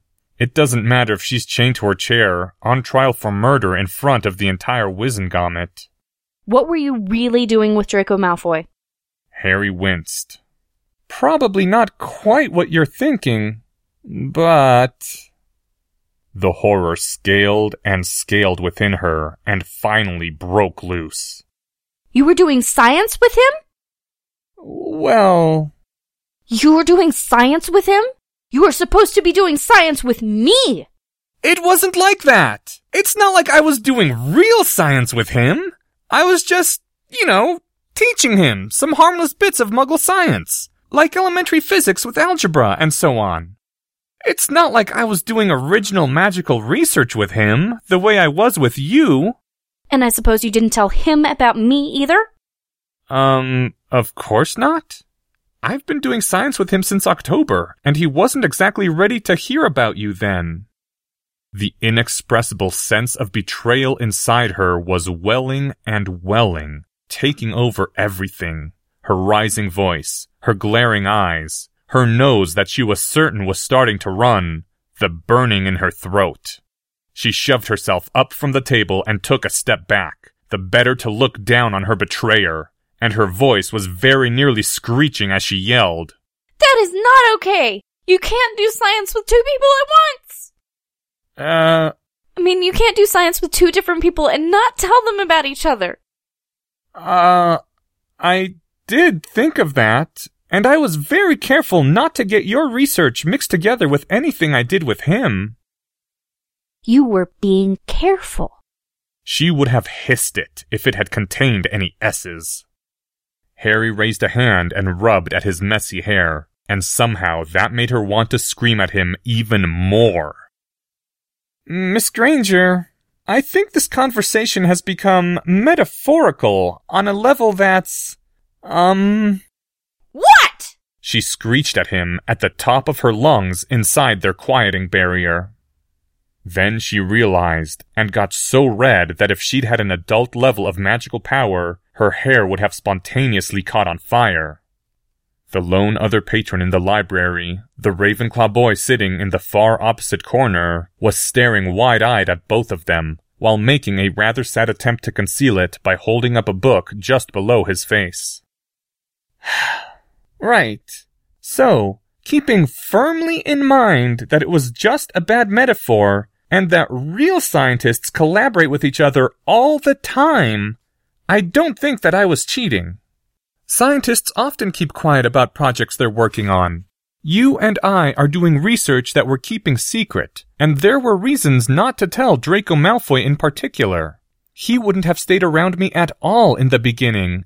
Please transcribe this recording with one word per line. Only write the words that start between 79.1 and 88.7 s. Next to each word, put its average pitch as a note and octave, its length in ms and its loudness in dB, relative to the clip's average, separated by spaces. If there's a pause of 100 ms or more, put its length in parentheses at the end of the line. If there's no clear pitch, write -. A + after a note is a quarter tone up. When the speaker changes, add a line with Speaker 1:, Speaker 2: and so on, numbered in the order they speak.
Speaker 1:
took - 240 -2
a - 40 -6
step F#2+ 380 -4
back, F#2+ 440 -4 (180)
the G#2+ 80 -6
better A#2 380 0
to A#2+ 160 -8
look A2+ 320 -2
down A#2 320 0
on F#2+ 80 -2
her G#2 120 0
betrayer, F#2 760 -2 (300)
and A2+ 120 0
her G#2+ 140 2
voice G2+ 460 2
was G2+ 140 -6
very C3 420 2
nearly C3 320 2
screeching A#2+ 720 -2
as G2 120 0
she G2+ 140 -4
yelled, F#2 560 0 (460)
Speaker 2:
"That C5+ 200 6
is F4+ 140 0
not A#4+ 420 6
okay! C4+ 460 0 (260)
You F#4 120 4
can't A#4 380 -2
do A4 120 0
science G#4+ 440 -2